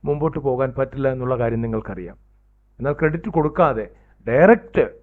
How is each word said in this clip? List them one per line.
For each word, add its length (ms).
മുമ്പോട്ട് 400
പോകാൻ 320
പറ്റില്ല 360
എന്നുള്ള 280
കാര്യം 220
നിങ്ങൾക്കറിയാം. 520
എന്നാൽ 220
ക്രെഡിറ്റ് 380
കൊടുക്കാതെ 480
ഡയറക്റ്റ് 560